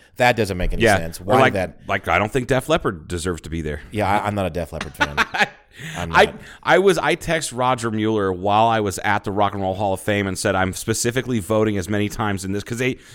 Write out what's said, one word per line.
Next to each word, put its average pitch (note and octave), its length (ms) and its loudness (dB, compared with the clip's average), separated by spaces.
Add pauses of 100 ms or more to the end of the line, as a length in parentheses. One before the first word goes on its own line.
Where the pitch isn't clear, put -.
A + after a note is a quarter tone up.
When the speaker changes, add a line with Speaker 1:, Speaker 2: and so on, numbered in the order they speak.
(160)
Speaker 1:
"That B2 220 4
doesn't G2 200 0
make F2 140 0
any E2+ 120 0
Speaker 2:
Yeah. G#2+ 140 6
Speaker 1:
sense. E2 220 -6
Speaker 2:
Or F2 60 -14
Speaker 1:
Why G#2+ 160 4
Speaker 2:
like, B2+ 120 4
Speaker 1:
did G2+ 60 0
that?" F2+ 260 -4
Speaker 2:
like, G2 220 -4
I E2+ 120 2
don't G#2 120 0
think B2 160 -2
Def C3 220 0
Leppard C3+ 400 -2
deserves E2+ 320 -4
to D#2+ 80 -14
be E2 120 -4
there. D2+ 200 -6 (100)
Speaker 1:
Yeah, G#2 180 -2
I, G2+ 180 2
I'm G#2 60 -2
not G2+ 120 0
a F2 40 -2
Def E2 220 -6
Leppard D#2 240 -10
fan. - 240 -2
Speaker 2:
<laughs> - 800 -4
Speaker 1:
I'm E2+ 160 -6
Speaker 2:
I, G3 140 8
Speaker 1:
not. - 80 -10 (280)
Speaker 2:
I E3 160 4
was, F#3+ 180 4
I D3+ 180 2
text E3 360 -4
Roger A#2+ 400 0
Mueller G#2+ 400 0
while G2+ 360 4
I A2+ 120 2
was G2+ 200 -2
at G2+ 260 0
the G#2+ 60 -4
Rock G2 220 2
and G2 80 -6
Roll F#2+ 140 0
Hall G2+ 180 0
of F#2 60 -4
Fame G2+ 260 0
and F#2+ 140 -4
said, G2 160 2
"I'm F#2+ 160 2
specifically A#2+ 680 -2
voting G#2+ 380 2
as F2+ 120 -6
many G#2 180 0
times G2+ 380 -4
in F#2+ 80 -6
this," G2+ 100 -6
'cause A#2+ 140 -8
they, B2+ 200 -2 (180)